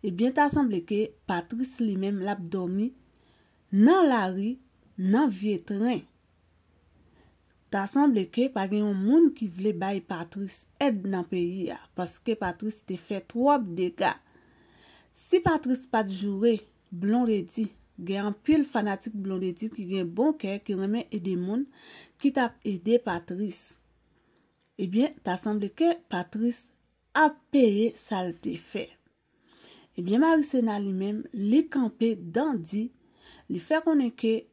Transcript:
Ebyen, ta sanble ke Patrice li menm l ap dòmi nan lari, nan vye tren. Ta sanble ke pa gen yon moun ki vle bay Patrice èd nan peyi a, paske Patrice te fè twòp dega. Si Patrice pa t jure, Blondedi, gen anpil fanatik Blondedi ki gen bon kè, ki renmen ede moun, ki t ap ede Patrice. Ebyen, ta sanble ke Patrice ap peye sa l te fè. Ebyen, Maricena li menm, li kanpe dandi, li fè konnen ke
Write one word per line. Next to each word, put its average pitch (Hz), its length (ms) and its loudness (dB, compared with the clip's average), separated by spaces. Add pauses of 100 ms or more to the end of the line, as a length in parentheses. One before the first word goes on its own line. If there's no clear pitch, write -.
Ebyen, 208 320 0
ta 294 160 4
sanble 247 320 0
ke 208 220 -2 (260)
Patrice 226 560 -4
li 202 160 0
menm 196 240 -2
l 202 80 -2
ap 202 80 -6
dòmi 185 480 -4 (840)
nan 302 360 8
lari, 202 460 0 (420)
nan 208 320 4
vye 202 320 -2
tren. 214 400 -2 (1700)
Ta 196 120 -2
sanble 247 480 4
ke 254 160 0
pa 214 160 -2
gen 208 220 0
yon 202 100 0
moun 269 400 6
ki 214 160 -6
vle 190 240 -2
bay 190 240 -4
Patrice 190 800 -10
èd 220 240 0
nan 190 240 -2
peyi 180 480 -4
a, - 20 -16 (140)
paske 196 480 -4
Patrice 214 480 -6
te 185 80 -6
fè 196 240 -8
twòp 254 560 2
dega. 180 400 -2 (1000)
Si - 300 0
Patrice 294 480 0
pa 226 80 2
t 196 160 -4
jure, 202 400 2 (300)
Blondedi, 208 840 -2 (340)
gen 196 240 -4
anpil 285 400 2
fanatik 208 480 -4
Blondedi 190 560 -4
ki 214 160 -10
gen 180 240 -2
bon 240 240 2
kè, 202 260 -6
ki - 140 -6
renmen 202 380 -2
ede 185 260 -4
moun, 208 280 -2 (500)
ki 277 180 0
t 269 80 0
ap 233 140 -4 (100)
ede 202 380 0
Patrice. 180 720 -6 (1040)
Ebyen, 208 340 0 (100)
ta 185 160 -4
sanble 208 320 -4
ke 339 220 2 (180)
Patrice 220 600 -4 (420)
ap 302 220 4 (160)
peye 226 420 4
sa - 300 -6
l 175 100 -6
te 170 220 -8
fè. - 320 -10 (1120)
Ebyen, 208 240 2
Maricena 269 560 2
li 196 160 -4
menm, 202 240 -4 (160)
li 214 320 4
kanpe 226 480 0
dandi, 202 720 -4 (680)
li 180 80 -6
fè 311 240 0
konnen 285 320 4
ke 220 160 0 (200)